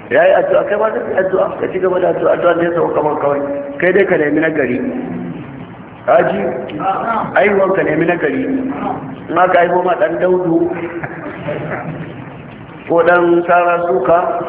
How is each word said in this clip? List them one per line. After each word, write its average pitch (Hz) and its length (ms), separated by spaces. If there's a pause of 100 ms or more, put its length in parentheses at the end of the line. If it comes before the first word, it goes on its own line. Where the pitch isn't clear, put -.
ya 151 180
yi 190 60
addu'a, 175 360
kai 208 80
ma 214 140
ka - 80
yi - 180
addu'a, 185 300 (120)
ka - 120
ci 185 80
gaba 180 200
da 180 100
addu'a, 160 240
addu'a 165 220
ne 170 80
ya 170 120
sauka 151 260
maka 147 200
kawai. 143 200 (380)
Kai 180 140
dai 196 120
ka 180 120
nemi 151 220
na 160 100
gari. 131 280 (1300)
Haji, 175 360 (920)
haihuwan 190 420
ka 156 80
nemi 156 220
na 175 140
gari. 131 240 (880)
In 160 80
aka 180 220
haihu 175 240
ma 175 120
ɗan 165 240
daudu, 180 480 (2250)
ko 165 180
ɗan 175 400
sara 175 400
suka, 175 300 (320)